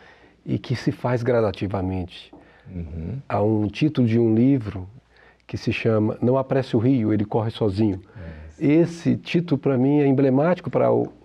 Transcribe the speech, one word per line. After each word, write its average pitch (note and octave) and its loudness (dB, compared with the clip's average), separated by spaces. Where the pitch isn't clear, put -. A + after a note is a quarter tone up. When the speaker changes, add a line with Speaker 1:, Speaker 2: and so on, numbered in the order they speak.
Speaker 1:
e B2+ -4
que - -6
se - -2
faz B2 -4
gradativamente. F#2+ -2
Speaker 2:
Uhum. E2 -10
Speaker 1:
Há G#2 0
um G#2+ 2
título C#3 0
de A2+ 2
um A2+ 4
livro A2 0
que - -8
se - -4
chama G#2+ 0
Não B2 2
Apresse C3+ -2
o - 4
Rio, A2+ 2
Ele G#2 0
Corre A2+ -2
Sozinho. G2+ 0
Speaker 2:
É. E2 -12
Speaker 1:
Esse D3+ 2
título, E3+ -2
pra C3+ 0
mim, C#3 2
é C#3+ 4
emblemático C#3 2
para A#2+ 2
o, A#2+ 0